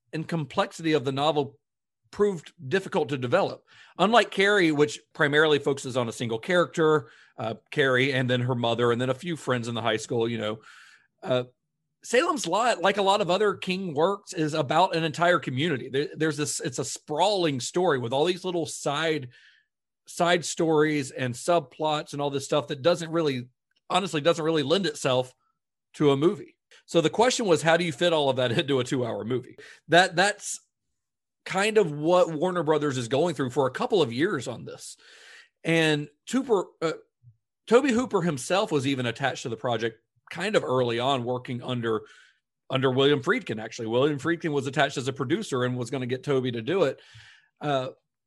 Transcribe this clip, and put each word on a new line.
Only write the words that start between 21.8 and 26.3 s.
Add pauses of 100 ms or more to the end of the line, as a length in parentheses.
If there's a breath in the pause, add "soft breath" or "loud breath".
and
all
this
stuff
that
doesn't
really, (420)
honestly,
doesn't
really
lend
itself (600)
to
a
movie. (300 soft breath)